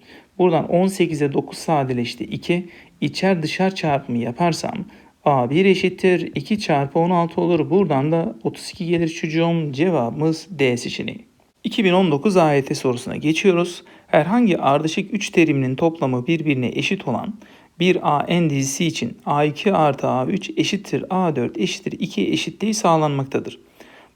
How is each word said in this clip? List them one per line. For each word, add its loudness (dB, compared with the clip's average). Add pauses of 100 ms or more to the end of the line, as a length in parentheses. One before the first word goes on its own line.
(380)
Buradan 2
on 2
sekize 0
dokuz -4
sadeleşti -2
iki. -4 (320)
İçer 0
dışar -2
çarpımı -2
yaparsam -2 (400)
A 2
bir 4
eşittir 2
iki -2
çarpı 0
on 2
altı 0
olur. 2
Buradan 2
da 0
otuz -8
iki -8
gelir 2
çocuğum. 0
Cevabımız 0
D 0
seçeneği. -8 (380)
İki -2
bin 4
on 4
dokuz 2
A 6
Y 2
T -4
sorusuna -4
geçiyoruz. 0 (240)
Herhangi 4
ardışık 0
üç -4
teriminin 2
toplamı 0
birbirine 0
eşit -4
olan -4 (460)
bir 4
A 2
N 2
dizisi -2
için -4
A 0
iki 0
artı 2
A 0
üç -4
eşittir -2
A 0
dört -4
eşittir -4
iki -2
eşitliği -4
sağlanmaktadır. 0 (560)